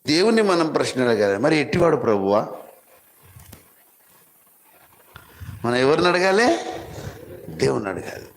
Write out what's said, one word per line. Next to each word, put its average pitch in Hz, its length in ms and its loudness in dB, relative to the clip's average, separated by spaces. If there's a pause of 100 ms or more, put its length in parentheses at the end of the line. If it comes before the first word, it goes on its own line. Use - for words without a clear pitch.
దేవుని 214 360 2
మనం 170 300 2
ప్రశ్న 131 300 0
అడగాలి. 104 360 2
"మరి 151 180 2
ఎట్టివాడు 156 400 2
ప్రభువా?" 104 520 0 (3250)
మనం 120 120 2
ఎవరిని 156 320 4
అడగాలి? 190 500 2 (920)
దేవుని 127 400 -2
అడగాలి. - 480 -10